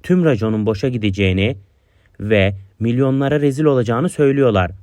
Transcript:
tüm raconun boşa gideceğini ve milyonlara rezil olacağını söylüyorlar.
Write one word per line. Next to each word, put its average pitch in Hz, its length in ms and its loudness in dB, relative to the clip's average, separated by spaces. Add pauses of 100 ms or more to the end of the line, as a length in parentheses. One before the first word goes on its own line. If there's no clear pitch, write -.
tüm 180 220 2
raconun 110 400 0
boşa 110 240 -2
gideceğini 101 680 -2 (640)
ve 101 360 0 (240)
milyonlara 135 640 0
rezil 143 220 0
olacağını 127 460 0
söylüyorlar. 135 640 0 (120)